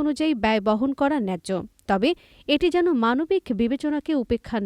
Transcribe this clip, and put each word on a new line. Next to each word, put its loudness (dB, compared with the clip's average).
অনুযায়ী 0
ব্যয় 0
বহন 0
করা 0
ন্যায্য, -4
তবে 2
এটি 2
যেন 2
মানবিক 0
বিবেচনাকে -2
উপেক্ষা -2